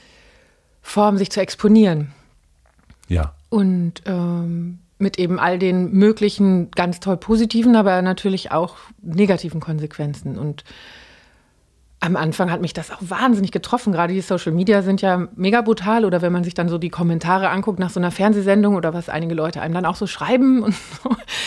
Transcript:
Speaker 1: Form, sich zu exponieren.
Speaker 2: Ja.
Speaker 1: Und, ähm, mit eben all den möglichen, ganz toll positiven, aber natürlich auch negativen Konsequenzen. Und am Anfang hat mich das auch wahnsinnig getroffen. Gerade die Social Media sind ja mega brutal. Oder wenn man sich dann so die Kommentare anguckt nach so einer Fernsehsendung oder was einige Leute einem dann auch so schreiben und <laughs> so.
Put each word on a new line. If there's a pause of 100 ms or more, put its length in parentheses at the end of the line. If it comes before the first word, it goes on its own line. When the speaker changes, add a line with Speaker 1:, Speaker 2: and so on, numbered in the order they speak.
(840)
Speaker 1:
Form,
sich
zu
exponieren. (960)
Speaker 2:
Ja. (160)
Speaker 1:
Und,
ähm, (200)
mit
eben
all
den
möglichen,
ganz
toll
positiven,
aber
natürlich
auch (260)
negativen
Konsequenzen.
Und (1400)
am
Anfang
hat
mich
das
auch
wahnsinnig
getroffen.
Gerade
die
Social
Media
sind
ja
mega
brutal.
Oder
wenn
man
sich
dann
so
die
Kommentare
anguckt
nach
so
einer
Fernsehsendung
oder
was
einige
Leute
einem
dann
auch
so
schreiben
und (140)
<laughs>
so. (360)